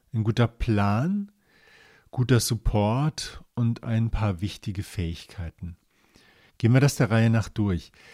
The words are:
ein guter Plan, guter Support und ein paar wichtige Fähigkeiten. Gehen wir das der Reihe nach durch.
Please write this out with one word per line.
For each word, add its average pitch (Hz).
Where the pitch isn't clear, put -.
ein 110
guter 117
Plan, 120
guter 123
Support 117
und 117
ein 113
paar 101
wichtige 98
Fähigkeiten. 85
Gehen 113
wir 131
das 139
der 107
Reihe 113
nach 113
durch. 98